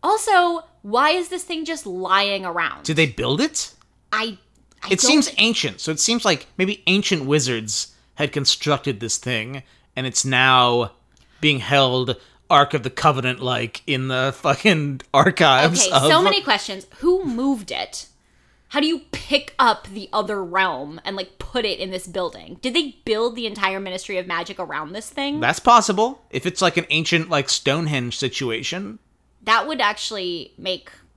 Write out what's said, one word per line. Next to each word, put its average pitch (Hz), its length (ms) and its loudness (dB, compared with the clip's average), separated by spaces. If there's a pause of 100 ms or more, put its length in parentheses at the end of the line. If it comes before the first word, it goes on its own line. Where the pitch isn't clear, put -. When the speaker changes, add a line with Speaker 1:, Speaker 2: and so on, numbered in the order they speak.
Speaker 1:
Also, 359 600 2 (180)
why 247 280 2
is 349 180 -2
this 359 140 -8
thing 330 220 -8
just 311 220 -8
lying 190 580 -2
around? 170 380 -4
Speaker 2:
Did 156 140 -2
they 160 100 4
build 123 340 -2
it? - 320 -4 (380)
Speaker 1:
I, 220 260 -4 (460)
I - 80 -12
Speaker 2:
It 185 80 0
Speaker 1:
don't - 100 2
Speaker 2:
seems 302 300 4
ancient, 196 420 0
so 156 100 -4
it 151 80 -6
seems 233 260 0
like 175 200 0 (120)
maybe 190 280 -2
ancient 185 400 0
wizards 123 720 -2 (200)
had 147 160 -2
constructed 139 680 0
this 113 180 -4
thing, 123 460 -4 (320)
and 131 100 -4
it's 127 200 -2
now 127 680 4 (500)
being 147 180 2
held 127 580 2 (320)
Ark 160 260 4
of 127 80 -2
the 127 80 -6
Covenant-like 127 960 -2
in 131 220 -2
the 131 280 0
fucking 147 640 0 (120)
archives 147 760 6
Speaker 1:
Okay, - 20 0 (200)
so 311 100 8
Speaker 2:
of 359 40 4
Speaker 1:
many 392 200 2
questions. 196 420 -2 (140)
Who 359 260 2
moved 247 460 -2
it? - 360 -10 (640)
How 285 100 -2
do 294 80 2
you 320 140 -2 (100)
pick - 460 -2
up 233 300 2
the 196 260 -12
other 202 300 -2
realm 165 600 -2
and, 196 120 -6
like, 185 240 -10
put 240 260 -4
it 196 140 -4
in 185 100 -6
this 185 180 -8
building? 175 540 -8
Did 254 140 -4
they 302 300 -2
build 226 300 -2
the 233 120 -8
entire 196 320 -2
Ministry 190 400 -8
of 180 80 -8
Magic 175 320 -6
around 156 320 -8
this 214 180 -12
thing? 285 300 -4
Speaker 2:
That's 247 200 0
possible. 233 680 4
If - 160 -6
it's, - 160 -4
like, 175 160 2
an 170 140 -2
ancient, 160 380 0
like, 143 200 0
Stonehenge 143 680 -2
situation. 139 840 -6 (420)
Speaker 1:
That 220 260 2
would 311 140 -4
actually 190 760 -4
make 175 340 -10 (260)